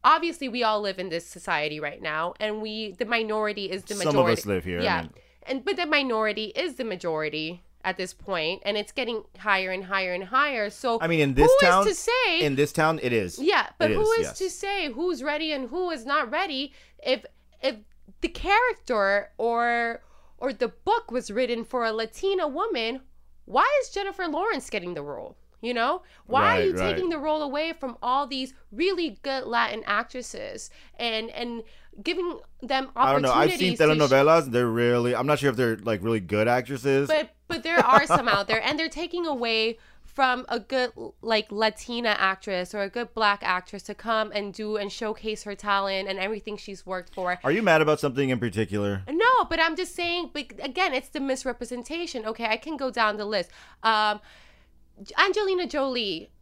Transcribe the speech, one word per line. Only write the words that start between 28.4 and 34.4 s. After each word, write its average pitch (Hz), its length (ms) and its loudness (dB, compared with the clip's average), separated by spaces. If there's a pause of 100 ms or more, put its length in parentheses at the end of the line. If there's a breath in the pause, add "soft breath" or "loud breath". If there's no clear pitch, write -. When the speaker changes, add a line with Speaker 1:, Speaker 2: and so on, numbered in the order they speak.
Speaker 1:
really 320 520 -2
good 262 220 -4
Latin 226 420 -2
actresses 208 840 -8 (300 soft breath)
and, 226 320 -4
and 233 320 -8 (400 soft breath)
giving 330 360 -4 (220)
them 262 340 -2
Speaker 2:
I 262 180 4
don't - 100 2
know. 127 100 4
I've 135 200 4
seen 185 200 2
Speaker 1:
opportunities - 60 -6
to 160 60 8
sh- 151 260 6
Speaker 2:
telenovelas. 143 400 6